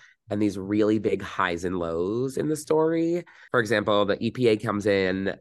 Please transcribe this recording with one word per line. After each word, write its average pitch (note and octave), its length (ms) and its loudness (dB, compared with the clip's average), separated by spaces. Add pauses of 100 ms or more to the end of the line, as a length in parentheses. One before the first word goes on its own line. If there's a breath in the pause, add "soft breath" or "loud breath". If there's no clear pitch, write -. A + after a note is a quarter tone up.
(300 loud breath)
and G#2 120 -2
these G2+ 160 0
really G#2+ 420 2
big G2 220 -2
highs F2+ 420 -4
and F2+ 160 -2
lows G2 580 -4
in D3 120 -2
the D#3 60 0
story. E3 680 0 (280 loud breath)
For B2 80 2
example, G#2 460 2
the F#2+ 180 0
E A2+ 80 0
P B2 180 2
A A2 80 4
comes G#2 280 -2
in G2 560 0